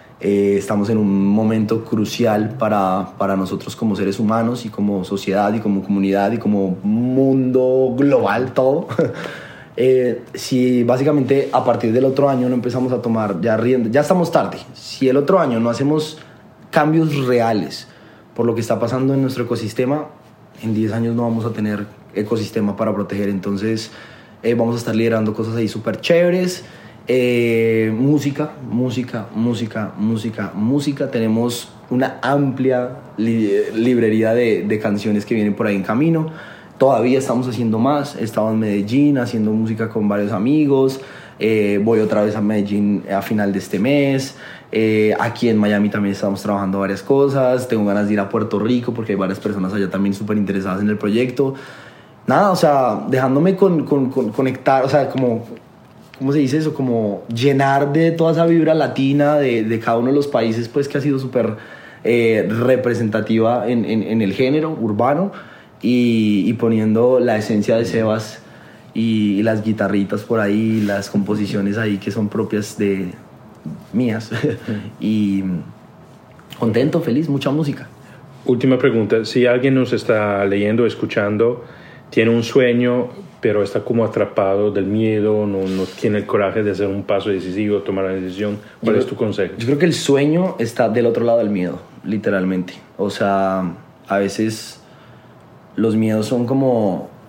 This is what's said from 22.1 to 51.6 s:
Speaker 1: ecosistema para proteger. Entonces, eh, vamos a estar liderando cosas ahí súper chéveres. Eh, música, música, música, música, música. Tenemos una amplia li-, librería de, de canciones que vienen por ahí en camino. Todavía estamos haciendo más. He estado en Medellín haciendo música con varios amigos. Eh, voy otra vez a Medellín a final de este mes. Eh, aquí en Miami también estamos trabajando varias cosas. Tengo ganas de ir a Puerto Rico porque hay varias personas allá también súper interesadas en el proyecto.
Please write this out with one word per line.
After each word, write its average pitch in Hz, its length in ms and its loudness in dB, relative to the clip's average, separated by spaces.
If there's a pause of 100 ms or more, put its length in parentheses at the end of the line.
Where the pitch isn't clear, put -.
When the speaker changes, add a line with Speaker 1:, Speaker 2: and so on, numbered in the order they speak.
Speaker 1:
ecosistema 104 600 -2
para 107 200 -2
proteger. 101 340 -4
Entonces, 101 600 -4 (500)
eh, 117 140 0
vamos 117 180 0
a 120 60 -4
estar 113 160 -4
liderando 110 400 0
cosas 113 200 -4
ahí 113 120 0
súper 104 340 -6
chéveres. 175 600 2 (440)
Eh, 117 880 2
música, 143 580 0 (140)
música, 117 680 -4
música, 110 600 -4
música, 107 600 -4
música. 139 560 0
Tenemos 113 580 -2 (220)
una 131 320 0
amplia 131 680 0 (280)
li-, 107 420 2 (160)
librería 113 580 2
de, 113 340 2
de 107 120 0
canciones 104 440 -2
que 117 120 -2
vienen 104 200 0
por 110 120 -2
ahí 101 80 0
en 95 80 -2
camino. 156 480 0 (460)
Todavía 127 400 4
estamos 127 300 -2
haciendo 113 320 -2
más. 139 360 0
He - 80 -6
estado 110 280 -2
en 110 80 0
Medellín 110 580 2
haciendo 113 340 0
música 110 380 -2
con 107 180 -2
varios 104 240 0
amigos. 135 680 2 (400)
Eh, 104 440 2
voy 110 160 4
otra 107 240 2
vez 107 120 0
a 107 60 -4
Medellín 104 720 0
a 98 100 0
final 104 300 -2
de 98 80 -2
este 95 200 -4
mes. 139 560 0 (360)
Eh, 107 480 2
aquí 113 300 -2
en 107 80 2
Miami 104 320 2
también 101 240 -2
estamos 98 300 -4
trabajando 98 360 -2
varias 98 220 -4
cosas. 131 680 2
Tengo 107 180 0
ganas 101 220 0
de 104 60 0
ir 104 60 2
a 98 100 -4
Puerto 107 300 -2
Rico 117 340 0
porque 107 200 -4
hay 95 40 0
varias 95 220 -4
personas 98 340 -4
allá 98 160 -2
también 98 240 -2
súper 104 240 -4
interesadas 98 440 -2
en 104 80 2
el 104 80 0
proyecto. 123 580 0 (720)